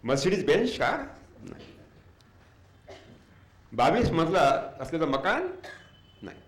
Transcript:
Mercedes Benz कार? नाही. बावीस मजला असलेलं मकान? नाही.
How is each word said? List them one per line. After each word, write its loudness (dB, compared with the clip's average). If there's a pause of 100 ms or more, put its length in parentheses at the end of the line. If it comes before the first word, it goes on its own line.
Mercedes 0
Benz 4
कार? -2 (400)
नाही. -18 (1900)
बावीस 4
मजला 2
असलेलं -2
मकान? 0 (760)
नाही. -14